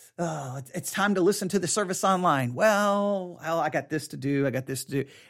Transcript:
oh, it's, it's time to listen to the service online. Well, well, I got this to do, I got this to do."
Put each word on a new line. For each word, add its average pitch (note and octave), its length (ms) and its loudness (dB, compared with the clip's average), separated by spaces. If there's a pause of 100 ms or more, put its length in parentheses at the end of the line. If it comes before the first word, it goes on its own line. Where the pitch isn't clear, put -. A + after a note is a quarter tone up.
(180)
oh, D3 380 -4
it's, C3 140 -12
it's - 200 -8
time G3 260 0
to F#3 40 2
listen F#3+ 300 2
to G3+ 80 0
the F3 100 -2
service F#3+ 360 -2
online. D#3 500 2
Well, G3+ 880 2
well, D#3+ 180 -2
I D#3 80 2
got C#3 220 -4
this D#3 180 -4
to D3 80 -12
do, C#3 300 0
I C3 40 0
got B2+ 140 -4
this C3+ 220 -6
to - 40 -16
do." C#3 140 -2 (260)